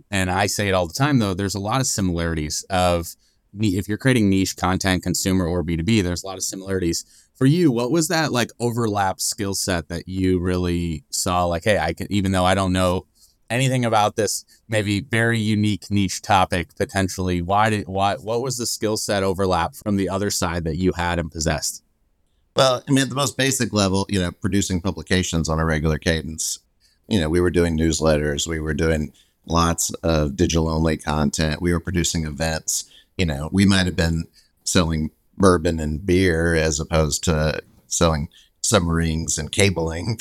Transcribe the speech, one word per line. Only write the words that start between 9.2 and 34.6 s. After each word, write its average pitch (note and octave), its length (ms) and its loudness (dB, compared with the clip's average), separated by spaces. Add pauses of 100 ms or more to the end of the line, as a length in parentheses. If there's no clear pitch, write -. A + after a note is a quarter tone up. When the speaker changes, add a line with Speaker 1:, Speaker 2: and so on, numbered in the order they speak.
Speaker 1:
skill G2 340 -4
set F2 360 -2
that - 180 -8
you F#2 320 2
really F2 680 0
saw? F2+ 340 0
Like, F2 180 -2
"Hey, G2+ 160 2
I E2 140 -2
can, - 180 -8
even F#2+ 220 0
though F#2 120 2
I F#2 120 4
don't F#2+ 160 0
know F2+ 340 0 (420)
anything B2+ 360 0
about G#2+ 320 2
this - 280 -2 (240)
maybe G#2 320 0
very A2+ 380 0
unique G#2+ 500 0
niche G2+ 320 0
topic F#2 540 2
potentially, F#2 640 -2
why G2+ 300 2
did, G#2 160 -2
why, F#2+ 300 -2
what G#2+ 260 -4
was C3 140 -6
the A#2 100 -4
skill G#2+ 300 -2
set G#2 260 -2
overlap F#2 540 0
from G#2 180 -4
the G2 140 0
other G2 220 -2
side E2+ 340 -2
that D#2+ 140 -4
you F2+ 180 2
had F2 240 -2
and D#2+ 100 -6
possessed?" - 540 -4 (720)
Speaker 2:
Well, B2+ 320 2
I - 20 -2
mean, C3+ 120 4
at B2+ 60 -2
the B2 60 -8
most C3+ 220 -2
basic B2+ 360 0
level, G2 360 2
you G2+ 100 0
know, F2 140 0
producing F#2 480 -2
publications E2+ 680 -2
on D#2+ 120 0
a D#2+ 40 2
regular D#2 340 0
cadence. D#2+ 600 -4 (480)
You G#2+ 140 0
know, D#2 80 0
we F2 120 2
were F2+ 100 4
doing E2+ 280 2
newsletters, D2+ 680 0
we D#2+ 100 -4
were D#2 160 -4
doing D#2 380 0 (340)
lots E2 440 0 (120)
of D2+ 320 0
digital D#2+ 340 2
only D#2+ 280 0
content, D2+ 640 -2
we F2 100 2
were E2+ 60 0
producing E2 480 -2
events. D#2 640 -6 (260)
You F#2 100 0
know, D2+ 260 -4
we G2 120 4
might F#2+ 220 4
have E2+ 80 -2
been E2 300 0 (400)